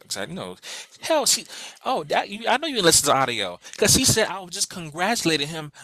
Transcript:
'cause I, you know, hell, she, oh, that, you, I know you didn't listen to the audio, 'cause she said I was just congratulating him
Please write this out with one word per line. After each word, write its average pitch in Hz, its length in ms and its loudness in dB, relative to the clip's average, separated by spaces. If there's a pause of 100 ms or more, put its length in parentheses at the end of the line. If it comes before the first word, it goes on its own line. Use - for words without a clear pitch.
'cause - 100 -8
I, 101 80 -6
you 151 80 -10
know, 98 220 -10 (460)
hell, 302 240 0
she, 196 200 2 (380)
oh, 233 220 0
that, - 240 0
you, 220 180 -8
I 220 100 4
know 311 100 -6
you 277 80 -4
didn't 202 100 2
listen 160 220 6
to 147 40 4
the 127 60 6
audio, 110 420 0 (180)
'cause 214 160 4
she 262 120 4
said 220 240 4
I 180 100 -8
was 175 140 -14
just 202 160 -4
congratulating 165 800 -2
him 160 240 -10 (100)